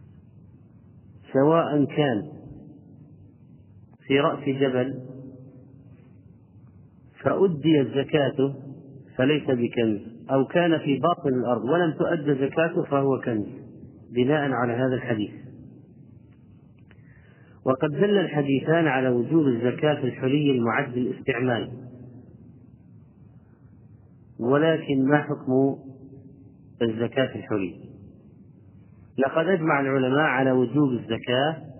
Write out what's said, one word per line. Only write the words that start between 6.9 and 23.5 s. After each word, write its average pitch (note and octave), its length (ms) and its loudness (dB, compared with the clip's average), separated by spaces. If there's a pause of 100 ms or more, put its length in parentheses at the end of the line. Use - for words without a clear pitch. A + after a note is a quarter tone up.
فأدي D#3 580 4
الزكاة C3+ 720 0 (640)
فليس C#3 260 2
بكنز، A#2+ 560 0 (320)
أو C3+ 140 4
كان E3+ 320 2
في C#3 220 -2
باطن D3+ 300 0
الأرض A#2+ 340 0
ولم D#3+ 280 2
تؤد D3 460 0
زكاته D#3+ 460 0
فهو C#3 420 0
كنز، G#2+ 220 -2 (640)
بناء C3+ 400 0
على A#2+ 220 0
هذا B2+ 220 0
الحديث. A2+ 360 -4 (2250)
وقد C#3 260 0
دل G3 260 2
الحديثان D3 680 2
على C3 220 2
وجوب C3+ 380 2
الزكاة B2 480 2
في C#3+ 120 -4
الحلي C#3 440 0
المعد B2 460 0
للاستعمال، B2 760 -2 (2750)